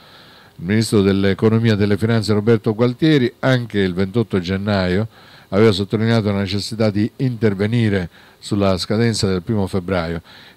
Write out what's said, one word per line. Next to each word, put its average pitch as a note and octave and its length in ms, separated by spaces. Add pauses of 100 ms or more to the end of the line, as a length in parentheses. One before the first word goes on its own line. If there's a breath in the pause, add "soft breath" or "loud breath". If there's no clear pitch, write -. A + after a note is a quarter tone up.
(580 loud breath)
Il E2 80
ministro A2 360
dell'Economia G2 720
e - 20
delle G2+ 220
Finanze A2 360
Roberto G#2+ 400
Gualtieri, B2 680
anche A#2+ 380
il F#2+ 160
ventotto G2 460
gennaio, F#2+ 680 (420 loud breath)
aveva G#2+ 220
sottolineato G#2 600
la G2+ 80
necessità G#2 500
di G#2 280
intervenire G#2+ 920 (300 loud breath)
sulla G2 380
scadenza A2 500
del F#2 160
primo G#2 240
febbraio. E2+ 540 (360 loud breath)